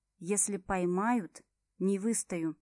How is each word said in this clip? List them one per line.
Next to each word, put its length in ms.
Если 400
поймают, 840
не 200
выстою. 640